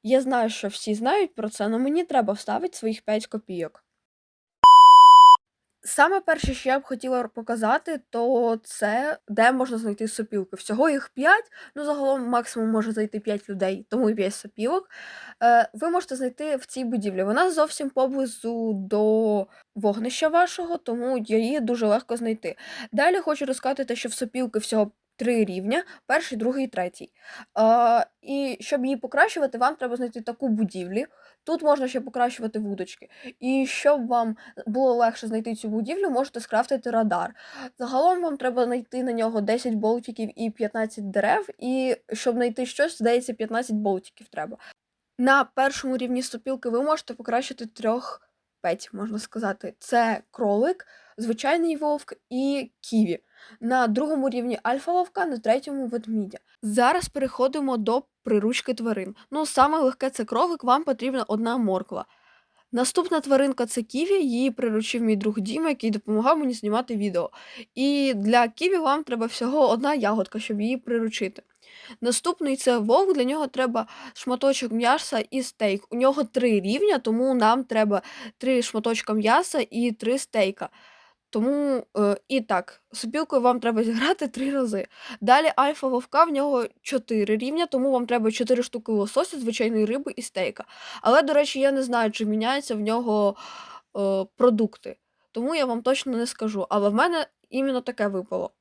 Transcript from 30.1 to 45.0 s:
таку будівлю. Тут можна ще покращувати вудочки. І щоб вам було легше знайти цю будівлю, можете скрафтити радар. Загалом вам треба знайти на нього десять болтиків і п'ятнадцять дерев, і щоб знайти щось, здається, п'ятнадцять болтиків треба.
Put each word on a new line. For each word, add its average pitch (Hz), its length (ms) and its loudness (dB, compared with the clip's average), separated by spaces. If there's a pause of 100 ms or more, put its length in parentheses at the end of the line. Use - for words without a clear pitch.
таку 233 280 -6
будівлю. 202 560 -2 (400)
Тут 330 180 -2
можна 285 260 2
ще 254 120 -4
покращувати 247 580 -4
вудочки. 196 500 -8 (320)
І 262 260 0
щоб 285 400 0
вам 233 300 0 (300)
було 247 280 2
легше 233 320 0
знайти 220 280 -4
цю 220 140 -8
будівлю, 285 420 -2
можете 254 300 -2
скрафтити 240 500 -2
радар. 214 440 0 (440)
Загалом 294 440 2
вам 311 140 -2
треба 254 280 0
знайти 247 380 -4
на 247 100 -2
нього 226 280 0
десять 226 340 0
болтиків 220 600 -2
і 226 140 -4
п'ятнадцять 220 600 -4
дерев, 233 380 0 (100)
і 254 380 -2 (160)
щоб 226 220 -2
знайти 247 320 -2
щось, 302 320 -2
здається, 240 340 0
п'ятнадцять 220 440 -4
болтиків 196 520 -4
треба. - 280 -10 (600)